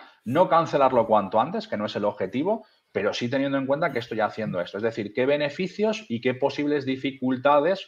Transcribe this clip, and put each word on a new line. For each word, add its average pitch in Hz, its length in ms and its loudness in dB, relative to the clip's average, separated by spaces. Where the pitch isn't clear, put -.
no 151 240 4
cancelarlo 135 580 4
cuanto 107 320 2
antes, 113 280 -2
que 107 100 -4
no 104 80 -2
es 104 100 -6
el 104 100 -2
objetivo, 127 600 -2
pero 98 220 -2
sí 120 160 -4
teniendo 139 280 -2
en 135 100 -2
cuenta 147 240 0
que 120 80 -4
estoy 113 200 -8
haciendo 104 420 -2
esto. 95 160 -8
Es 104 60 -6
decir, 110 300 -4
qué 127 120 0
beneficios 175 840 -2
y 117 120 -4
qué 127 120 0
posibles 143 520 -2
dificultades 135 1040 0